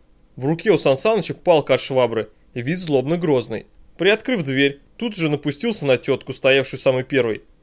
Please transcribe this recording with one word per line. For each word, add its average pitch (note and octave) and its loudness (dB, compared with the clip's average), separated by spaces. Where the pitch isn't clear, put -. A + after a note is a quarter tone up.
В B2 -8
руке E3 0
у D#3+ 6
Сан C3+ 2
Саныча A3 0
палка D3 2
от B2 0
швабры, A2+ 0
и B2 -6
вид D#3+ -4
злобно D3+ 0
грозный. B2+ -2
Приоткрыв G#3+ 0
дверь, C#3 0
тут A3+ -6
же E3 -2
напустился D3 -2
на C3 4
тётку, C3 -4
стоявшую C3+ 0
самой C3 2
первой. A#2 -2